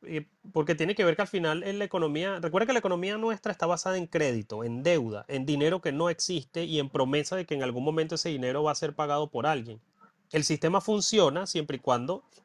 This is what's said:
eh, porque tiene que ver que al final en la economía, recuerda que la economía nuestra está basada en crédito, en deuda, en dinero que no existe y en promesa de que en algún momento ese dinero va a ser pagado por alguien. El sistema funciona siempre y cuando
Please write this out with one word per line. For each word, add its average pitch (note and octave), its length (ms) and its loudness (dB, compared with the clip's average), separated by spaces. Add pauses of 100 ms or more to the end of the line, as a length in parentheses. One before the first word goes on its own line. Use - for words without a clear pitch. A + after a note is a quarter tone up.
eh, D#3 240 -8 (240)
porque D#3 240 2
tiene D#3+ 200 0
que G3+ 100 4
ver E3 100 6
que G#3 60 2
al F#3+ 80 -2
final E3+ 340 0
en G3 160 -2
la G3+ 60 -2
economía, F3 560 0
recuerda F3 260 2
que C4 60 2
la A#3+ 60 2
economía F#3+ 380 0
nuestra A3 360 -2
está E3+ 140 0
basada F3 300 0
en F3+ 80 -2
crédito, A#2 600 0
en A#2 180 -4
deuda, B2 460 2
en C3+ 160 -4
dinero D3+ 340 2
que E3 140 -2
no E3 160 0
existe E3+ 560 -4
y D#3 140 -2
en C#3 100 -2
promesa C#3+ 480 0
de F3+ 80 -4
que - 80 -6
en C#3 100 -2
algún B2 220 -2
momento D#3+ 300 0
ese D#3+ 120 -2
dinero C#3 360 -2
va D3+ 100 2
a - 20 -8
ser D3+ 200 -4
pagado D3 340 0
por B2 180 -2
alguien. A#2 320 -2 (540)
El D#3 100 2
sistema E3 380 2
funciona F#3+ 680 2
siempre D3+ 300 -4
y - 20 -20
cuando C3 460 0 (180)